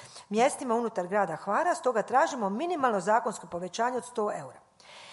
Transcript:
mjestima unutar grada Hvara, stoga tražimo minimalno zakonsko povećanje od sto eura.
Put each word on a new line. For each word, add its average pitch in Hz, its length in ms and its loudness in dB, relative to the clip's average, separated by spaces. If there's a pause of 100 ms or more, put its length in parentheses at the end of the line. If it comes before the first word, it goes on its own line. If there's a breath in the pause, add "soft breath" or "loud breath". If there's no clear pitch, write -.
(280 loud breath)
mjestima 240 460 2
unutar 220 320 -2
grada 180 300 0
Hvara, 294 380 0
stoga 247 280 2
tražimo 247 480 2
minimalno 262 500 0
zakonsko 214 460 0
povećanje 185 500 -4
od 233 80 -4
sto - 280 -4
eura. - 260 -10 (540 loud breath)